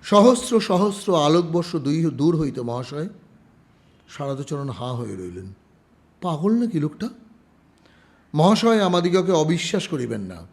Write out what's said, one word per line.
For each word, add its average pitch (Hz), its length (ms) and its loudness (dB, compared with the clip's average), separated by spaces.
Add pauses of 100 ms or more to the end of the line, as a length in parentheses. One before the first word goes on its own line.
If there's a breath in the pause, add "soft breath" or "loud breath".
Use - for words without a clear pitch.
"সহস্র 226 580 6
সহস্র 196 640 0
আলোকবর্ষ 165 520 0
দুই 151 280 -2
দূর 156 360 0
হইতে 131 220 -4
মহাশয়।" 127 460 -8 (1000)
শারদাচরণ 139 600 -6
হাঁ 123 220 -6
হয়ে 117 240 -6
রইলেন। 92 380 -12 (640)
পাগল 175 320 -2
নাকি 233 280 0
লোকটা? 151 280 -6 (1300 soft breath)
মহাশয়, 214 480 4
আমাদিগকে 180 500 2
অবিশ্বাস 165 560 0
করিবেন 117 320 -6
না। 87 320 -12